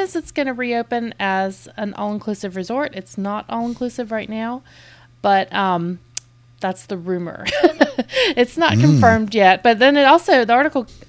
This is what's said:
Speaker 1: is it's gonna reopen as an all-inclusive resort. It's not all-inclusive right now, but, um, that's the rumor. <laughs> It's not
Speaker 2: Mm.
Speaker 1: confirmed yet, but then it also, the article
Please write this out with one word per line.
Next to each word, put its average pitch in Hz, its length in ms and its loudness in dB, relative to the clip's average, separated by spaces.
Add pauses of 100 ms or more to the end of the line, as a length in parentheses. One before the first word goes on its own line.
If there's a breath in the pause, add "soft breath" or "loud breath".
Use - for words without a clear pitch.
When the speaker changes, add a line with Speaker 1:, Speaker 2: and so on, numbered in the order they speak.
Speaker 1:
is 381 120 -8
it's 320 160 -10
gonna 269 220 -4
reopen 233 640 -4
as 190 480 -4 (120)
an 208 160 -6
all-inclusive 208 600 -8
resort. 233 400 -6
It's 190 220 -16
not 202 320 -6
all-inclusive 233 640 -8
right 220 160 -6
now, 226 340 -8 (600 loud breath)
but, 196 320 2
um, 180 460 -2 (600)
that's 190 240 -6
the 196 140 -8
rumor. 175 520 -6
<laughs> - 40 -4 (840 loud breath)
It's 247 220 0
not 330 140 2
Speaker 2:
Mm. 107 100 2
Speaker 1:
confirmed 220 520 4
yet, 190 280 4
but 233 160 4
then 269 180 4
it 285 80 4
also, 285 400 4
the 220 80 0
article 269 340 0 (220)